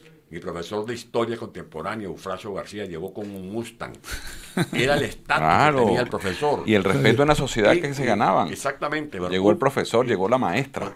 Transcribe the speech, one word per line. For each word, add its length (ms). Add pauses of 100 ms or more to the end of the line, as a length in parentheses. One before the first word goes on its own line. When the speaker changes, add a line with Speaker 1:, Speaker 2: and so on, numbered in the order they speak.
(300)
Speaker 1:
Mi 100
profesor 460
de 80
Historia 440
Contemporánea, 680
Eufrasio 480
García, 320
llegó 260
con 180
un 220
Mustang. 420 (800)
Era 240
el 80
estatus 360
Speaker 2:
Claro. 400
Speaker 1:
que 60
tenía 160
el 60
profesor. 580
Speaker 2:
Y 100
el 80
respeto 400
en 40
la 80
sociedad 380
Speaker 1:
Y, 80
Speaker 2:
que 120
se 100
Speaker 1:
y, 20
Speaker 2:
ganaban. 440
Speaker 1:
exactamente, 680
¿verdad? 120
Speaker 2:
Llegó 200
el 60
profesor, 480
llegó 240
la 80
maestra. 580